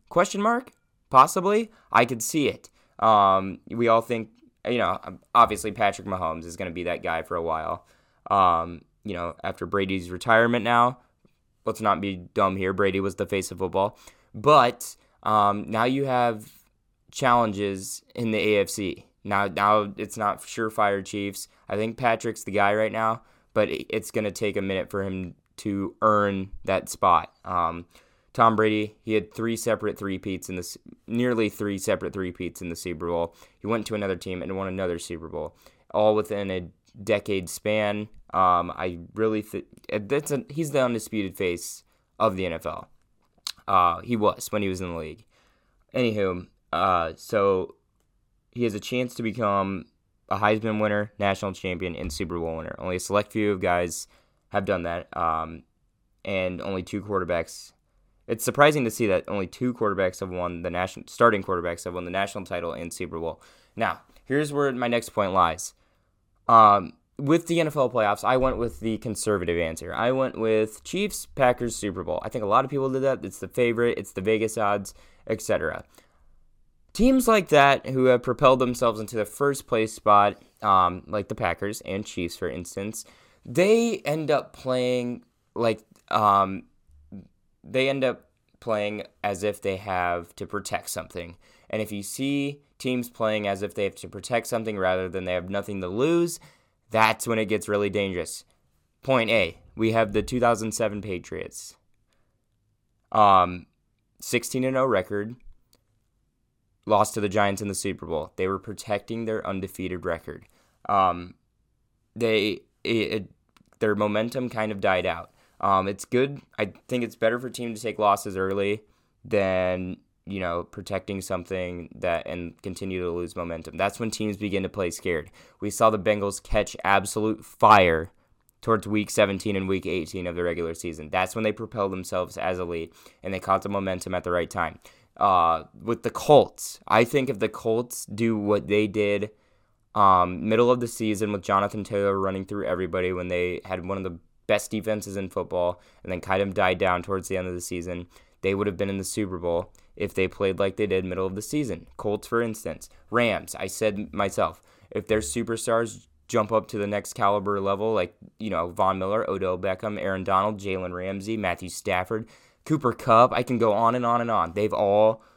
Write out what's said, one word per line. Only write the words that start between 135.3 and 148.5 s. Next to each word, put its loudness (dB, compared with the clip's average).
with -4
the -2
Colts, 4
I 6
think 0
if -4
the 0
Colts -4
do 0
what 0
they 4
did, 0
um, 4
middle 6
of 2
the -4
season -2
with -4
Jonathan 0
Taylor 0
running -2
through -6
everybody 0
when -4
they -2
had -6
one -4
of -6
the -8
best 0
defenses -4
in -6
football, -2
and -8
then -6
kind 2
of -4
died 2
down 2
towards -4
the -2
end -4
of -6
the -8
season, -8
they 2